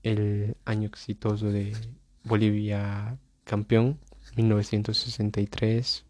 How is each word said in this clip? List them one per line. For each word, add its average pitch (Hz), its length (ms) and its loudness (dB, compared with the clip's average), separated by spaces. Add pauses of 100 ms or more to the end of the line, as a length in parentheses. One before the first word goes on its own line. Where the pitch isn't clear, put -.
el 104 600 0
año 107 220 -2
exitoso 107 600 -4
de 101 240 -2 (520)
Bolivia 104 920 0 (280)
campeón, 113 520 2 (380)
mil 113 140 4
novecientos 107 480 0
sesenta 104 420 -2
y 101 80 2
tres. 113 640 0